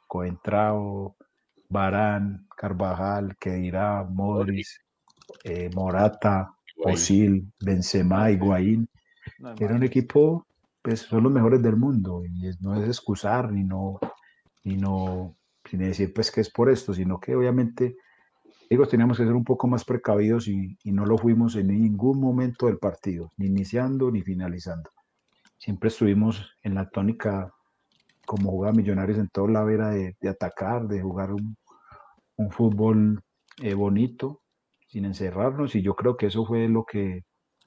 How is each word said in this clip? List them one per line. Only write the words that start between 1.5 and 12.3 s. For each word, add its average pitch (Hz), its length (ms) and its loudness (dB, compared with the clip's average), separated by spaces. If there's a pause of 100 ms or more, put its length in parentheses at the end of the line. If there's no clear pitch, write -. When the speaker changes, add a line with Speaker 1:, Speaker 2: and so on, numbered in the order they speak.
Speaker 1:
Varane, 101 800 -2 (100)
Carvajal, 98 840 -4
Khedira, 92 680 -2
Modric, 98 640 -2 (600)
Speaker 2:
Modric. - 160 -20
Speaker 1:
eh, 87 300 -6
Morata, 95 800 0 (220)
Speaker 2:
Higuaín. 80 180 0
Speaker 1:
Ozil, 98 680 4
Benzema, 95 640 2
Speaker 3:
Ah, 110 40 4
sí. 104 80 4
Speaker 1:
Higuaín. 98 520 2 (500)
Speaker 3:
No, 131 200 -16
Speaker 1:
Era 110 160 -2
un 120 80 2
Speaker 3:
imagínate. 131 40 2
Speaker 1:
equipo, 147 600 4 (340)
pues, 113 200 -2
son 113 240 2
los 135 80 4
mejores 123 300 6
del 113 140 4
mundo, 104 480 0
y 90 240 -6